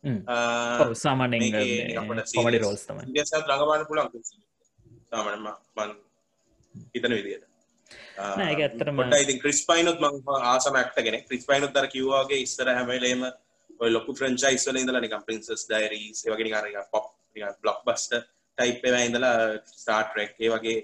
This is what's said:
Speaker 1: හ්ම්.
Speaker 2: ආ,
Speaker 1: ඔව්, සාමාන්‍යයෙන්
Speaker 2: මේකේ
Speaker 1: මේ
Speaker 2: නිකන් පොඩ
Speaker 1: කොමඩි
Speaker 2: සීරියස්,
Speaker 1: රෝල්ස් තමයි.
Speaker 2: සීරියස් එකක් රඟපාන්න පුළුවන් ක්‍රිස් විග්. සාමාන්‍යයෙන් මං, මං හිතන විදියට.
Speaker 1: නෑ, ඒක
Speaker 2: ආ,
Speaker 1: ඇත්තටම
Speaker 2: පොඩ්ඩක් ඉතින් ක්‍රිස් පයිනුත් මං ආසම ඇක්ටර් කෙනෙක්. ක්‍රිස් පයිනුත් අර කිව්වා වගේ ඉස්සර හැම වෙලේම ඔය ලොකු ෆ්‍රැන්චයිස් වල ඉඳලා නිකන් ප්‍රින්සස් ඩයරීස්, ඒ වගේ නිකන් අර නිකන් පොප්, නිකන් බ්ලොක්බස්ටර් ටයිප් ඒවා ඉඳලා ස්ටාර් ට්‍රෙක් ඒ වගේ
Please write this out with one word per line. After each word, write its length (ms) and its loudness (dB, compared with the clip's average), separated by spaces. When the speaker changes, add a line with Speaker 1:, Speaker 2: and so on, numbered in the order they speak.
Speaker 1:
හ්ම්. 200 0
Speaker 2:
ආ, 560 0
Speaker 1:
ඔව්, 140 6
සාමාන්‍යයෙන් 480 2
Speaker 2:
මේකේ 220 2
Speaker 1:
මේ 200 -2
Speaker 2:
නිකන් 220 -4
පොඩ 220 -4
Speaker 1:
කොමඩි 20 -10
Speaker 2:
සීරියස්, 320 2
Speaker 1:
රෝල්ස් 220 -4
තමයි. 200 -12
Speaker 2:
සීරියස් 280 -2
එකක් 140 0
රඟපාන්න 400 2
පුළුවන් 240 -2
ක්‍රිස් 200 -16
විග්. 140 -20
සාමාන්‍යයෙන් 360 -4
මං, 120 -10
මං 160 -4
හිතන 260 -2
විදියට. 320 -8
Speaker 1:
නෑ, 320 -4
ඒක 160 0
Speaker 2:
ආ, 60 2
Speaker 1:
ඇත්තටම 300 -4
Speaker 2:
පොඩ්ඩක් 280 4
ඉතින් 160 -2
ක්‍රිස් 240 0
පයිනුත් 360 4
මං 200 0
ආසම 340 4
ඇක්ටර් 260 2
කෙනෙක්. 240 -2
ක්‍රිස් 200 -8
පයිනුත් 300 2
අර 120 2
කිව්වා 340 2
වගේ 200 0
ඉස්සර 260 -2
හැම 180 0
වෙලේම 380 0
ඔය 160 2
ලොකු 240 0
ෆ්‍රැන්චයිස් 500 2
වල 140 0
ඉඳලා 240 0
නිකන් 220 -6
ප්‍රින්සස් 400 -8
ඩයරීස්, 560 -2
ඒ 100 -2
වගේ 160 -2
නිකන් 120 -2
අර 60 -4
නිකන් 240 -8
පොප්, 180 -2
නිකන් 280 -10
බ්ලොක්බස්ටර් 640 -2
ටයිප් 260 0
ඒවා 180 4
ඉඳලා 340 2
ස්ටාර් 360 0
ට්‍රෙක් 320 -4
ඒ 160 2
වගේ 320 0